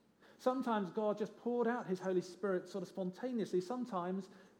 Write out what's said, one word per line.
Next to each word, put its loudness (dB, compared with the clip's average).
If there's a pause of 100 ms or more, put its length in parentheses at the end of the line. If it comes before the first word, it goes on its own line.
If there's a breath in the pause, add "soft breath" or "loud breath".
(380 loud breath)
Sometimes 2
God 2
just -4
poured 2
out 0
his 0
Holy 2
Spirit -2
sort -4
of -6
spontaneously. 0
Sometimes -2 (360 loud breath)